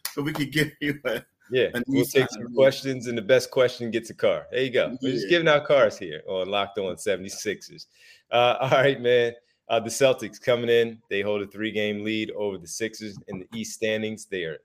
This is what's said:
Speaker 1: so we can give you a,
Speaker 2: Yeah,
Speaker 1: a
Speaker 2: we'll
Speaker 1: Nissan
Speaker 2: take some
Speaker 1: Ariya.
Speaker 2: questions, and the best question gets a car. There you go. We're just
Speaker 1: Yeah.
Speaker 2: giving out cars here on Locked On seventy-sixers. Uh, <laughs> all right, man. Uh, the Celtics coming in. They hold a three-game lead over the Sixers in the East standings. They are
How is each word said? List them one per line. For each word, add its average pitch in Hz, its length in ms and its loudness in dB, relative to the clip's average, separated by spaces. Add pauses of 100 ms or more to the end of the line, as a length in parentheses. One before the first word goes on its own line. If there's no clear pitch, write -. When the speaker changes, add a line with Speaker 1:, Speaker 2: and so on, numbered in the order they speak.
(120)
Speaker 1:
so 147 100 -4
we 156 100 -2
can 147 180 -2
give 147 300 0
you 147 240 -2
a, 117 180 -2 (280)
Speaker 2:
Yeah, 117 240 4
Speaker 1:
a 120 120 0
Speaker 2:
we'll 135 180 2
Speaker 1:
Nissan - 80 -8
Speaker 2:
take 131 180 4
some 110 140 -10
Speaker 1:
Ariya. 120 100 -12
Speaker 2:
questions, 135 520 2
and 117 120 -2
the 107 40 -6
best 123 280 4
question 120 400 2
gets 113 180 -4
a 202 60 -14
car. 85 360 0
There 123 120 -2
you 131 80 -2
go. 113 320 0
We're 135 100 -2
just 110 120 -2
Speaker 1:
Yeah. 95 60 -2
Speaker 2:
giving 170 180 4
out 147 180 4
cars 127 320 4
here 78 280 -10
on 92 220 -4
Locked 98 300 -2
On 92 180 -4
seventy-sixers. 95 920 -6 (460)
Uh, 120 260 4
<laughs> - 20 -2
all 135 100 0
right, 139 300 4
man. 120 340 2 (340)
Uh, 117 100 2
the 110 120 -4
Celtics 127 500 0
coming 120 300 0
in. 117 300 2 (100)
They 98 100 0
hold 104 220 -2
a 98 40 -8
three-game 104 560 -4
lead 110 300 -4
over 101 260 -6
the 82 80 -16
Sixers 110 520 -10 (100)
in 95 120 -10
the 90 140 -16
East 110 200 -10
standings. 110 500 -4
They 92 200 -6
are 78 200 -8